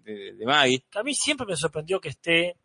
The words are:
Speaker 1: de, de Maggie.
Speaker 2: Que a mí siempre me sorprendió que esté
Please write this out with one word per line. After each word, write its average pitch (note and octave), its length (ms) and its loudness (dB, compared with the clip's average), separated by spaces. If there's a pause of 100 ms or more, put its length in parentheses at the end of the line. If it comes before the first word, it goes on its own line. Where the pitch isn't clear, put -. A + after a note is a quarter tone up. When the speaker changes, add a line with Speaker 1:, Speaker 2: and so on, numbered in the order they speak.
Speaker 1:
de, G2+ 300 -14
de G#2 120 -10
Maggie. C3 460 4
Speaker 2:
Que G3+ 80 -6
a A3 40 -2
mí C#4 120 -4
siempre C4 320 -2
me F#3 80 -4
sorprendió D#3+ 460 -2
que E3 80 -8
esté E3+ 560 0